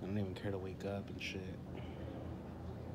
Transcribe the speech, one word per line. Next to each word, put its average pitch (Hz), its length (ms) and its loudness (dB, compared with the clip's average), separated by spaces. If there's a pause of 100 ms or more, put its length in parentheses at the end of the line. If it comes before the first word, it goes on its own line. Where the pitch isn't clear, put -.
I 92 40 0
don't 101 120 4
even 92 160 4
care 101 180 2
to 98 60 2
wake 92 260 0
up 101 260 2
and - 100 -2
shit. 98 220 0 (1500)